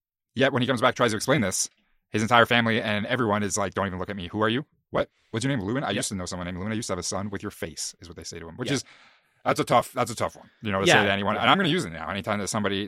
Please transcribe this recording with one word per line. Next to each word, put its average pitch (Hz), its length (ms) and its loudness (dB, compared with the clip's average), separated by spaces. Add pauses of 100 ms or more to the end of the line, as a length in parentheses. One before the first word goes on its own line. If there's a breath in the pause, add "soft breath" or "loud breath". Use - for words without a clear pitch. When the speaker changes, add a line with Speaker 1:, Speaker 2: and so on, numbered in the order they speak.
(360)
Speaker 1:
Yet 135 180 4
when 123 80 0
he 117 60 0
comes 120 140 0
back, 123 120 4
tries 123 180 2
to 107 60 0
explain 117 240 2
this, 92 260 0 (440)
his 107 100 0
entire 113 240 6
family 113 340 2
and 104 280 -2
everyone 113 360 0
is 98 140 -2
like, 98 160 -2
"Don't 98 140 2
even 92 120 -6
look 92 120 -6
at 98 40 -8
me. 90 120 -10
Who 107 160 -4
are 110 40 4
you? 120 180 0 (260)
What? - 180 0 (220)
What's 110 120 -2
your 135 120 0
name? 98 100 -4
Lewin? 127 180 -2
I - 60 -4
Speaker 2:
Yep. 104 80 0
Speaker 1:
used 135 120 -2
to 107 60 -6
know 90 100 -4
someone 90 200 -6
named 90 140 -6
Lewin. 104 120 -4
I 110 40 -2
used 117 120 -6
to - 60 -4
have 90 60 -4
a 90 40 -6
son 101 280 -4
with 98 100 -6
your 104 100 -6
face," - 480 -10
is 87 80 -18
what 85 80 -18
they 82 80 -14
say 87 160 -12
to 82 80 -12
him, 82 80 -16
which 123 140 -6
Speaker 2:
Yeah. 143 60 0
Speaker 1:
is, 123 100 -4 (580 soft breath)
that's - 160 0
a 147 60 2
tough, 120 280 2
that's 123 180 -2
a 110 40 -10
tough 90 220 -4
one, - 120 -20 (120)
you 107 100 -4
know, 98 100 0
to 131 60 2
Speaker 2:
Yeah, 139 140 8
Speaker 1:
say 101 60 2
to 98 40 4
anyone. 101 240 0
Speaker 2:
yeah. 104 60 -2
Speaker 1:
And 117 80 4
I'm 147 80 8
gonna 190 120 2
use 165 140 0
it 92 80 -8
now. 80 180 -10
Anytime 101 300 -2
that 95 80 -4
somebody 101 400 -2